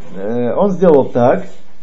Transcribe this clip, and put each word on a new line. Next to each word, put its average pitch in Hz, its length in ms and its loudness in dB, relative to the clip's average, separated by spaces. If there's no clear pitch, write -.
э, 110 380 -4
он 190 180 0
сделал 160 380 4
так, 139 340 2